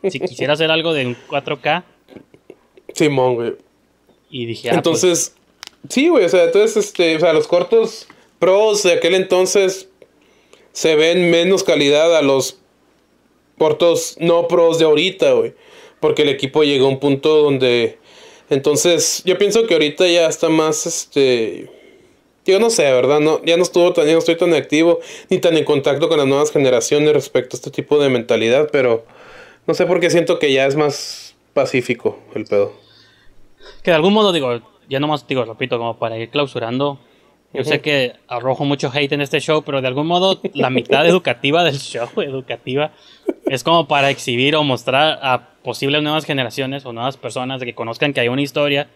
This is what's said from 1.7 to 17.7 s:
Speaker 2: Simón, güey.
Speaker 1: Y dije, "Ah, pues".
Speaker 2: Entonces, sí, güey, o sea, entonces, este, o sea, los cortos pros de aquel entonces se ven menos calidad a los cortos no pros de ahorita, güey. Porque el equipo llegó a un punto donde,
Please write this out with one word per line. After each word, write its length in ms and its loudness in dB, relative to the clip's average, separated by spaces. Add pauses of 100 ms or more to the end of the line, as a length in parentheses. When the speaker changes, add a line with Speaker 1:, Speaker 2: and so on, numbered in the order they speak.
Speaker 2:
Simón, 440 0
güey. 160 -4 (760)
Speaker 1:
Y 180 -10
dije, 240 -10
"Ah, 20 2
pues". 60 2
Speaker 2:
Entonces, 580 0 (520)
sí, 200 2
güey, 160 4
o 40 2
sea, 160 4
entonces, 320 2 (100)
este, 300 0
o 40 -2
sea, 120 2
los 140 2
cortos 600 0 (320)
pros 420 2
de 120 2
aquel 200 0
entonces 760 0 (840)
se 240 0
ven 340 2
menos 320 2
calidad 540 2
a 60 2
los 360 0 (1000)
cortos 640 0
no 300 0
pros 320 2
de 40 4
ahorita, 480 2
güey. 220 0 (460)
Porque 220 0
el 60 2
equipo 360 0
llegó 220 2
a 40 4
un 80 -2
punto 460 2
donde, 540 0 (500)